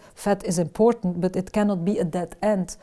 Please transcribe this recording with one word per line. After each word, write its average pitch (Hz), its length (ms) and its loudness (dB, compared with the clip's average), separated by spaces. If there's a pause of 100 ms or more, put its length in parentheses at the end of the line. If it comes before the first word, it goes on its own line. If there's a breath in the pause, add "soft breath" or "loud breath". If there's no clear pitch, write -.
(160 loud breath)
vet 202 300 -2
is 175 140 0
important, 180 600 2
but 185 160 0
it 190 160 -4
cannot 208 320 0
be 202 140 0
a 180 80 0
dead 170 360 -6
end. 202 420 0